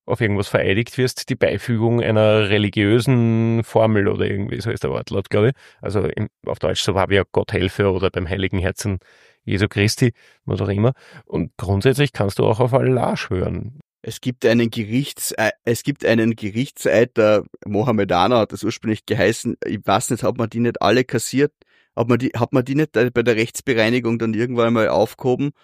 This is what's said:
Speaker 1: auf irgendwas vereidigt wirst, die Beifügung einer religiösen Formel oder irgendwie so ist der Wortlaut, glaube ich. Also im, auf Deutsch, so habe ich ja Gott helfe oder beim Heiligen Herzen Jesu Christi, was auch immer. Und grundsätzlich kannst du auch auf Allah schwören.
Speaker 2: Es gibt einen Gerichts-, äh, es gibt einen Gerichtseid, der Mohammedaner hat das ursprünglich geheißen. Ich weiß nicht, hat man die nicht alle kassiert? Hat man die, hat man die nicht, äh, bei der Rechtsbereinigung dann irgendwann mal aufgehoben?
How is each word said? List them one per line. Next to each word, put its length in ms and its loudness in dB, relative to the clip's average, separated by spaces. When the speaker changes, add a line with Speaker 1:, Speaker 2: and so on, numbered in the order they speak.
Speaker 1:
auf 140 -4
irgendwas 260 0
vereidigt 520 -2
wirst, 320 -4
die 40 -4
Beifügung 640 0
einer 480 2
religiösen 1160 2
Formel 420 2
oder 200 0
irgendwie 340 -6
so 100 -6
ist 140 -4
der 60 -2
Wortlaut, 400 -6
glaube 180 4
ich. 60 0
Also 240 -2
im, 240 -4
auf 120 -6
Deutsch, 240 -2
so 120 -2
habe 200 2
ich 40 4
ja 140 2
Gott 200 -2
helfe 380 0
oder 200 0
beim 180 -4
Heiligen 300 -2
Herzen 400 -4
Jesu 240 0
Christi, 440 2
was 160 -2
auch 80 -2
immer. 240 2
Und 320 -4
grundsätzlich 560 0
kannst 260 -2
du 80 2
auch 140 2
auf 120 0
Allah 440 0
schwören. 640 -6
Speaker 2:
Es 180 -12
gibt 260 -4
einen 240 4
Gerichts-, 640 -4
äh, 180 0
es 180 -2
gibt 220 -4
einen 320 2
Gerichtseid, 800 0
der 280 4
Mohammedaner 720 2
hat 140 0
das 100 -8
ursprünglich 440 -4
geheißen. 500 0
Ich 180 -6
weiß 260 0
nicht, 120 -2
hat 160 -2
man 120 -2
die 100 -4
nicht 220 -2
alle 220 4
kassiert? 480 -2
Hat 140 0
man 100 2
die, 120 -2
hat 240 -2
man 100 2
die 100 -4
nicht, 220 -2
äh, 160 2
bei 100 2
der 140 2
Rechtsbereinigung 800 0
dann 140 -2
irgendwann 400 0
mal 160 2
aufgehoben? 600 0